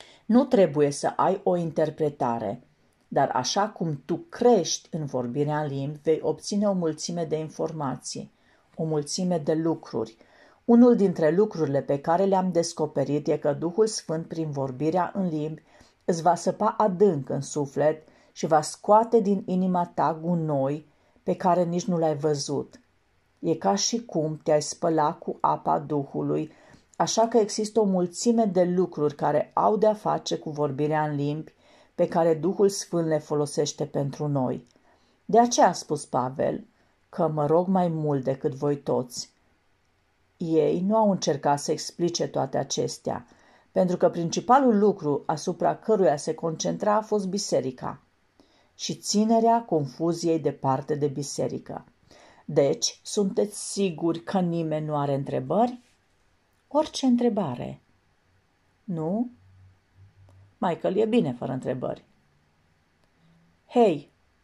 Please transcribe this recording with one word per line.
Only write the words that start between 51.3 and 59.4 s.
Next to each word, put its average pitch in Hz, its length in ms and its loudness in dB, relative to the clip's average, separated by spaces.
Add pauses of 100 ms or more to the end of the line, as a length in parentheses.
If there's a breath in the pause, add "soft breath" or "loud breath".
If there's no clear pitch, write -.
Deci, 147 580 0
sunteți 208 680 -4
siguri 165 480 -2
că - 200 -2
nimeni 160 460 -2
nu 151 100 -4
are 143 180 0
întrebări? 143 640 -2 (880)
Orice 302 380 -2
întrebare. 196 760 0 (1040)
Nu? 185 460 -4 (1300)